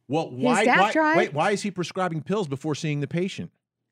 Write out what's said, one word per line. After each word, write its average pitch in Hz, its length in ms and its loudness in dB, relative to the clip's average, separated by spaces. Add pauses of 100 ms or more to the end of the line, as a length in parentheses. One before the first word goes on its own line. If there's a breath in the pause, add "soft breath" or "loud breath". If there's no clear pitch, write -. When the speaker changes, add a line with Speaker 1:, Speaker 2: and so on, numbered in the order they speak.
Speaker 1:
Well, - 220 -2
Speaker 2:
His 123 120 -10
Speaker 1:
why, 240 200 4
Speaker 2:
staff 247 160 6
Speaker 1:
why, 202 120 4
Speaker 2:
tried. 311 260 2
Speaker 1:
wait, 202 160 2
why 160 180 2
is 202 100 0
he 208 100 -4
prescribing 175 520 -4
pills 190 260 -4
before 139 260 -4
seeing 147 240 -4
the 143 80 -4
patient? 180 440 -6 (400)